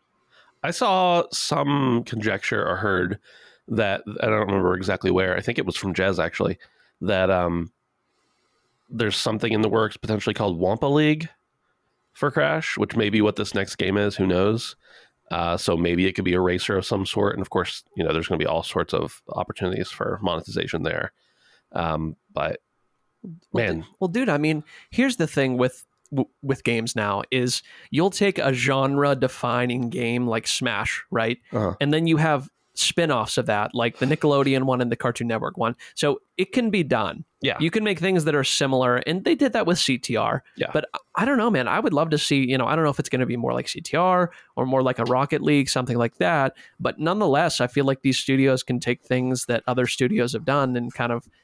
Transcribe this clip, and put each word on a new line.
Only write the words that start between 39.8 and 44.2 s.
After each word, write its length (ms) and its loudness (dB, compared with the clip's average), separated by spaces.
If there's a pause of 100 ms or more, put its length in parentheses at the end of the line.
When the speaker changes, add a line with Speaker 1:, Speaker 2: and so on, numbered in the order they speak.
Speaker 2:
T 180 -4
R. 260 0 (140)
Speaker 1:
Yeah. 160 -4
Speaker 2:
But 220 -2
I, 60 -8 (160)
I 100 0
don't 120 2
know, 140 2
man. 160 0
I 120 0
would 120 0
love 200 0
to 60 2
see, 300 0
you 100 0
know, 80 0
I 100 0
don't 100 2
know 40 4
if 100 -2
it's 100 -6
gonna 160 0
be 100 -2
more 160 -2
like 160 -4
C 140 -8
T 160 -4
R 340 2 (240)